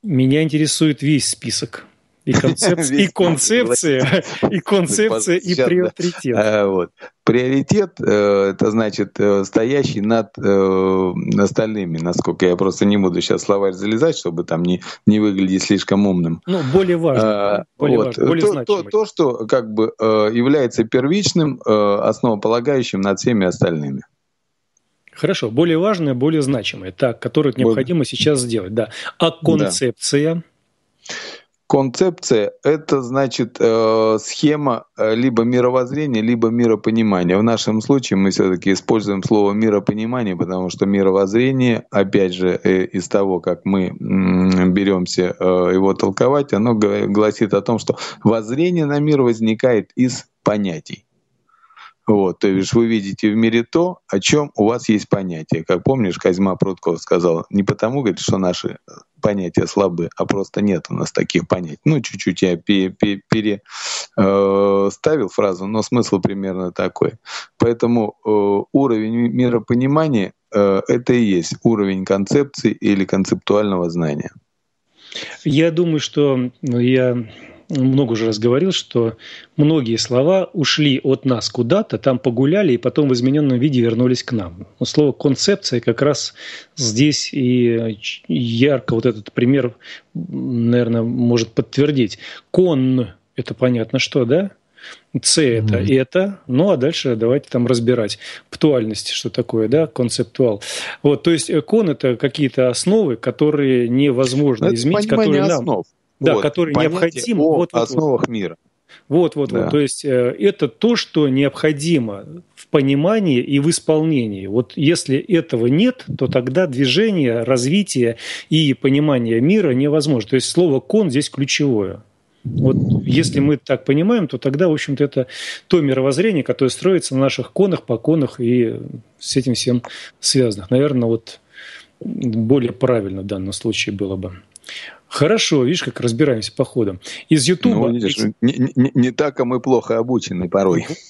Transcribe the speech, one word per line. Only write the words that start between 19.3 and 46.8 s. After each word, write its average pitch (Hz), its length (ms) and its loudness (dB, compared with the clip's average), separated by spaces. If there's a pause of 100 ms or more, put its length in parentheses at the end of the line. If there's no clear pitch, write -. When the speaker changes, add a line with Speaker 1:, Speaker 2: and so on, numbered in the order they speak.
Speaker 2:
как 113 260 0
бы, 110 260 0
э, 110 60 -2 (300)
является 123 500 2
первичным, 143 840 0
э, 104 360 2
основополагающим 113 1000 0
над 98 200 0
всеми 107 260 2
остальными. 76 560 -2 (1120)
Speaker 1:
Хорошо, 151 360 -4
более 160 280 2
важное, 170 360 0
более 151 280 0
значимое, 104 500 -4
так, 120 280 -2
которое 139 320 0
Speaker 2:
Более 127 140 -2
Speaker 1:
необходимо 131 380 2
сейчас 139 360 0
сделать, 110 340 -4
да. 110 160 -2 (280)
А 165 120 2
Speaker 2:
Да. - 120 -18
Speaker 1:
концепция? 147 1000 0 (1300)
Speaker 2:
Концепция — 135 840 0 (120)
это, 147 380 0
значит, 123 580 -2
э, 110 600 2
схема, 143 640 -2 (120)
э, 110 180 0
либо 117 300 2
мировоззрения, 123 800 0
либо 113 260 2
миропонимания. 110 880 2
В 104 60 2
нашем 110 400 0
случае 127 340 0
мы 95 140 4
всё-таки 95 420 0
используем 98 500 0
слово 104 300 2
«миропонимание», 107 840 0
потому 90 360 -4
что - 160 -2
мировоззрение, 101 1040 2
опять 98 420 0
же, 90 320 0
э, 92 220 2
из 92 220 -6
того, 95 320 0
как 87 260 -4
мы, 98 220 0 (120)
м, 92 720 2
берёмся, 92 640 0
э, 90 360 2
его 95 180 2
толковать, 123 640 0
оно 113 200 2
г-, 104 320 0